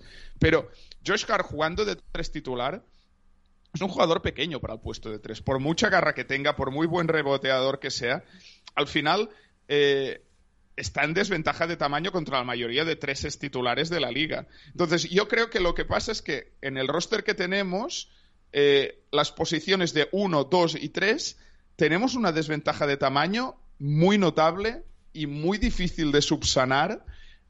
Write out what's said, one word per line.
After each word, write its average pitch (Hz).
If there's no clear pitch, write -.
Pero 160
Josh 208
Hart 196
jugando 165
de 185
tres 170
titular 135
es 147
un 110
jugador 170
pequeño 143
para 110
el 113
puesto 113
de 107
tres. 107
Por 135
mucha 160
garra 160
que 123
tenga, 139
por 135
muy 151
buen 165
reboteador 135
que 139
sea, 127
al 143
final, 170
eh, 139
está 143
en 156
desventaja 170
de 170
tamaño 151
contra 156
la 123
mayoría 120
de 160
treses 143
titulares 135
de 170
la 123
liga. 143
Entonces, 160
yo 202
creo 226
que 220
lo 175
que 160
pasa 214
es -
que -
en 135
el 131
roster 175
que 214
tenemos, 196
eh, 143
las 147
posiciones 165
de 143
uno, 180
dos 160
y 156
tres, 208
tenemos 185
una 208
desventaja 151
de 139
tamaño 147
muy 156
notable 185
y 151
muy 156
difícil 180
de 147
subsanar, 139